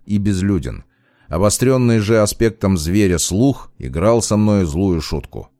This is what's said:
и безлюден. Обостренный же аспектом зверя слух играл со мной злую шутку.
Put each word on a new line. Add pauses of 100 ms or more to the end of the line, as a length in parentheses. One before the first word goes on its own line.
и
безлюден. (440)
Обостренный
же
аспектом
зверя
слух
играл
со
мной
злую
шутку. (120)